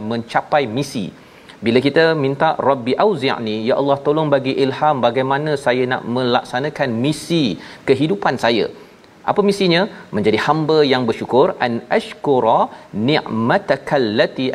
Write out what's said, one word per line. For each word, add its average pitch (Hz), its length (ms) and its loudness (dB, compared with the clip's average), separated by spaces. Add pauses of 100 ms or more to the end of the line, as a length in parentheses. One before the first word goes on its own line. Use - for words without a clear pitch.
(100)
mencapai 131 520 -2 (140)
misi. 135 280 -4 (600)
Bila 117 200 4
kita 151 180 4 (200)
minta, 143 240 0 (200)
"Rabbi 127 240 0 (120)
auzi'ni, 131 520 -2 (120)
ya 135 120 2
Allah, 139 260 0
tolong 151 280 0
bagi 131 180 0 (120)
ilham 143 320 0 (100)
bagaimana 135 440 0 (140)
saya 127 280 2
nak - 100 -4 (140)
melaksanakan 127 720 -2 (160)
misi 156 380 -2 (460)
kehidupan 156 460 0 (100)
saya." 117 220 2 (640)
Apa 131 180 0
misinya? 180 340 2 (340)
Menjadi 107 300 2
hamba 156 320 2 (140)
yang 127 160 2
bersyukur. 117 380 2 (200)
"An 120 60 -2 (260)
ashkura 131 600 2 (480)
ni'matakallati 135 1500 0